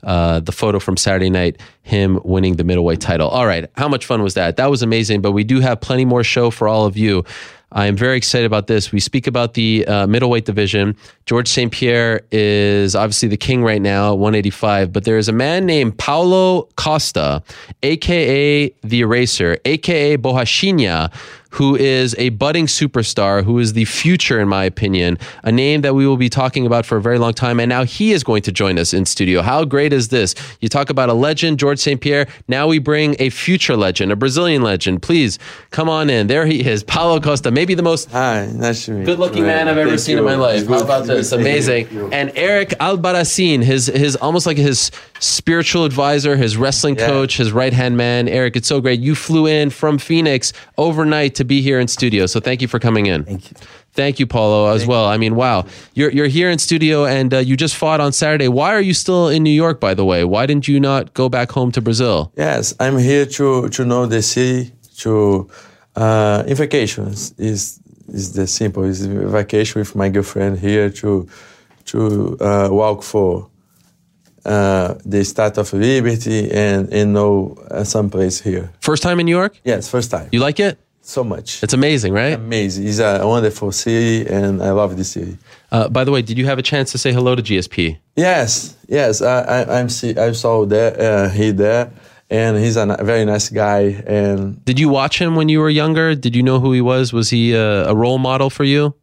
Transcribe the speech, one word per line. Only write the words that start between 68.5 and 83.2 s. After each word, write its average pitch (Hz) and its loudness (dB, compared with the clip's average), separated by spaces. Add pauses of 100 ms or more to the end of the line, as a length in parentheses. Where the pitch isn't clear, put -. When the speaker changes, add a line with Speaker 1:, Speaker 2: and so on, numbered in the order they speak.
Speaker 2:
Is 95 -4
vacation 101 -2
with 104 -6
my 98 0
girlfriend 98 -2
here 101 0
to, 98 -2 (580)
to, 104 -2
uh, 101 2
walk 104 2
for, 95 -2 (960)
uh, 98 0 (120)
the 101 0
Statue 104 -2
of 104 -6
Liberty 113 0
and, 101 0
and 104 2
know, 101 0 (140)
uh, 98 -4
some 104 -2
place 92 -2
here. 90 -6
Speaker 1:
First 151 -2
time 175 0
in 170 0
New 170 2
York? 190 -2
Speaker 2:
Yes, 110 -2
first 120 -2
time. 78 -8
Speaker 1:
You 117 0
like 147 0
it? 202 0 (260)
Speaker 2:
So - -6
much. 107 -8
Speaker 1:
It's 110 -2
amazing, 131 0
right? 123 0
Speaker 2:
Amazing. 104 -4
It's 104 -4
a 101 2